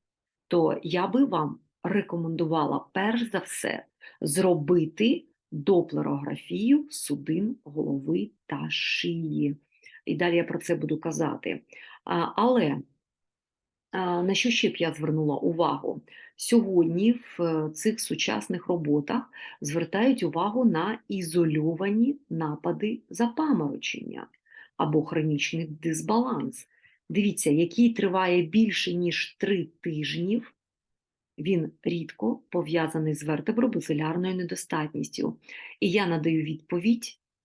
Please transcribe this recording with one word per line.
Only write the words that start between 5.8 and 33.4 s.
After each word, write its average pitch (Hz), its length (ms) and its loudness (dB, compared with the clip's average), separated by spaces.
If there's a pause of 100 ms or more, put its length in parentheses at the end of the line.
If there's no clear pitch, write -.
судин 160 720 -2
голови 147 680 -2 (160)
та 151 240 -6
шиї. 151 880 -2 (500)
І - 100 -2
далі 170 200 0
я 170 80 4
про 170 160 -4
це 170 160 0
буду 151 220 -2
казати. 147 640 -4 (440)
А, 170 300 -2
але, 202 420 4 (1120)
а, 180 320 0
на 190 100 2
що 240 160 2
ще 233 200 2
б - 80 -4
я 160 160 0
звернула 156 440 0
увагу? 160 640 0 (340)
Сьогодні 190 760 4
в, - 320 -4
е, 156 260 0
цих 220 300 -2
сучасних - 680 -4
роботах 151 640 0 (300)
звертають 170 600 0
увагу 202 420 0
на 190 420 2
ізольовані 175 1080 2 (140)
напади 165 800 -4
запаморочення 233 1200 -2 (500)
або 151 280 2
хронічний 156 600 0
дисбаланс. 165 1000 -2 (420)
Дивіться, 190 400 2
який 170 440 4
триває 185 480 2
більше, 180 520 2
ніж 175 460 -2
три 190 280 0 (140)
тижнів, 165 720 -4 (840)
він 165 340 0 (120)
рідко 170 560 -2 (100)
пов'язаний 160 640 0
з 151 80 -10
вертебробазилярною 165 1120 -2